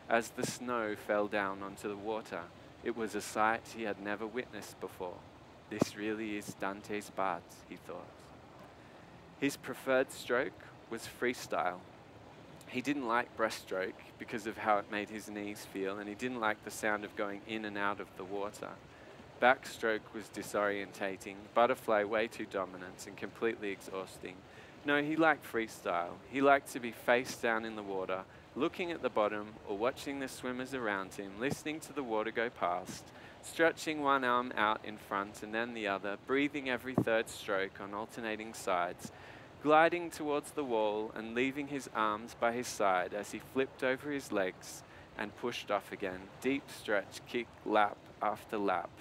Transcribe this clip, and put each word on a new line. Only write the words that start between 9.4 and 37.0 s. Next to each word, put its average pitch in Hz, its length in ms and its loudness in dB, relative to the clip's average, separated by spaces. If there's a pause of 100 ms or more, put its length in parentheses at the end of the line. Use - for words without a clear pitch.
preferred 131 560 2
stroke - 500 0 (260)
was 113 160 -6
freestyle. 90 760 0 (880)
He 127 140 -2
didn't 139 260 0
like 120 280 2
breaststroke 101 600 0 (240)
because 110 260 -6
of 104 140 -4
how 107 180 6
it 101 140 -2
made 104 180 -2
his 107 180 -8
knees 104 380 -6
feel, 95 320 -2
and 104 100 -6
he 104 60 -6
didn't 127 260 -4
like 107 240 2
the 107 60 -10
sound 104 340 0
of - 120 -8
going 101 320 -4
in 110 180 -4
and 104 120 -4
out 101 220 2
of - 160 -10
the 95 80 -8
water. 98 460 -4 (720)
Backstroke 113 720 2
was 104 160 -10
disorientating, 101 1080 -2 (180)
butterfly 117 480 6
way 110 240 2
too 110 180 -8
dominant 92 640 -6
and 95 100 -12
completely 107 540 -2
exhausting. 92 640 -8 (500)
No, 143 160 6
he 151 140 0
liked 156 360 6
freestyle. 92 680 0 (100)
He 131 120 0
liked 139 320 8
to 135 60 -4
be 120 120 -4
face 123 460 4
down 113 280 2
in 110 100 -6
the 107 60 -6
water, 95 420 -2 (320)
looking 170 360 0
at 160 100 -6
the 127 80 2
bottom 107 460 2 (120)
or 104 80 -2
watching 135 440 0
the 135 80 -2
swimmers 127 480 -6
around 101 400 -2
him, 98 240 -8
listening 147 400 -2
to - 140 -12
the 147 100 -4
water 110 260 0
go 117 220 0
past, 90 600 -2 (300)
stretching 156 600 2
one 139 200 6
arm 123 320 4
out 107 300 4
in 107 120 -8
front 104 440 -4
and 107 140 -6
then 120 180 0
the 110 140 -2
other, 98 300 0 (100)
breathing 139 420 2
every 127 240 -2
third 113 360 0